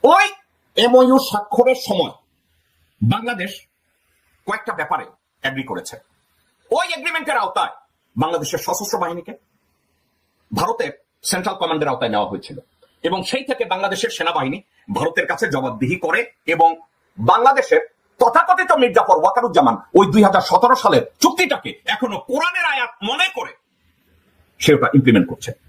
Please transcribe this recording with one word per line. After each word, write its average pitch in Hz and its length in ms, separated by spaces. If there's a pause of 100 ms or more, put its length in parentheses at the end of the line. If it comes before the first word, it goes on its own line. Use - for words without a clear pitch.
ওই 370 240 (500)
এমওইউ 254 420
স্বাক্ষরের 247 560
সময় 185 380 (920)
বাংলাদেশ 202 640 (800)
কয়েকটা 214 260
ব্যাপারে 151 320 (380)
এগ্রি 135 200
করেছে। 101 340 (760)
ওই 349 220
এগ্রিমেন্টের 311 440
আওতায় - 380 (420)
বাংলাদেশের 156 420
সশস্ত্র 202 400
বাহিনীকে 175 340 (1200)
ভারতের 180 360 (320)
সেন্ট্রাল 185 340
কমান্ডের 156 320
আওতায় 117 220
নেওয়া 104 180
হয়েছিল - 300 (440)
এবং 180 200
সেই 262 220
থেকে 262 200
বাংলাদেশের 190 460
সেনাবাহিনী 160 520 (320)
ভারতের 165 320
কাছে - 220
জবাবদিহি 131 480
করে - 360 (140)
এবং 165 300 (420)
বাংলাদেশের 240 600 (380)
তথাকথিত 349 540
মির্জাফর 233 460
ওয়াকারুজ্জামান 226 580 (180)
ওই 196 180
দুই 214 100
হাজার 190 180
সতেরো 247 340
সালের 262 280 (180)
চুক্তিটাকে 320 500 (140)
এখনো 220 340
কোরআনের 349 460
আয়াত 262 260 (120)
মনে 269 320
করে - 180 (1040)
সে 151 160
ওটা - 200
ইমপ্লিমেন্ট 123 340
করছে। - 240 (160)